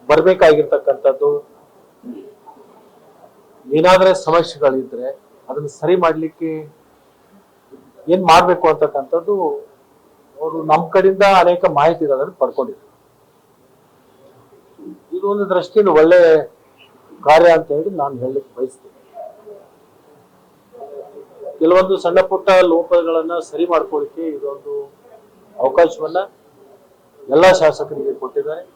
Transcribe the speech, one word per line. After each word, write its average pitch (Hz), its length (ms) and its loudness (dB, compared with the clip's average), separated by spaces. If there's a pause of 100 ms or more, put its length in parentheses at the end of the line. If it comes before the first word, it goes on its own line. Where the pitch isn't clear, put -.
ಬರ್ಬೇಕಾಗಿರ್ತಕ್ಕಂಥದ್ದು, 147 1200 2 (2500)
ಏನಾದ್ರೆ 185 340 6 (160)
ಸಮಸ್ಯೆಗಳಿದ್ರೆ 139 800 -2 (420)
ಅದನ್ನ 147 200 -10 (120)
ಸರಿ 175 220 0
ಮಾಡ್ಲಿಕ್ಕೆ 160 480 -4 (1600)
ಏನ್ 185 180 -2
ಮಾಡ್ಬೇಕು 175 420 2
ಅಂತಕ್ಕಂಥದ್ದು 151 600 -4 (1040)
ಅವರು 160 160 -8 (140)
ನಮ್ 165 120 2 (120)
ಕಡೆಯಿಂದ 190 300 2 (180)
ಅನೇಕ 175 200 0 (140)
ಮಾಹಿತಿಗಳನ್ನು 151 640 -2
ಪಡ್ಕೊಂಡಿದ್ದಾರೆ. 120 420 -6 (2250)
ಇದು 196 160 -8
ಒಂದು 202 200 -4
ದೃಷ್ಟಿಯಿಂದ 185 460 0
ಒಳ್ಳೆ 170 200 6 (1080)
ಕಾರ್ಯ 165 300 6
ಅಂತ 160 100 -4 (100)
ಹೇಳಿ 170 140 -4 (100)
ನಾನು 139 220 -4
ಹೇಳಲಿಕ್ಕೆ 135 340 -8
ಬಯಸ್ತೇನೆ. - 340 -10 (2750)
ಕೆಲವೊಂದು 185 360 2 (100)
ಸಣ್ಣ 175 140 0 (120)
ಪುಟ್ಟ 185 160 -4 (240)
ಲೋಪಗಳನ್ನ 165 640 -2 (160)
ಸರಿ 156 220 -4
ಮಾಡ್ಕೊಳ್ಳಿಕ್ಕೆ 151 500 -6 (140)
ಇದೊಂದು 139 360 -12 (880)
ಅವಕಾಶವನ್ನ 156 560 0 (1160)
ಎಲ್ಲ 165 100 6 (160)
ಶಾಸಕರಿಗೆ 143 520 -4 (100)
ಕೊಟ್ಟಿದ್ದಾರೆ. 147 400 -8 (120)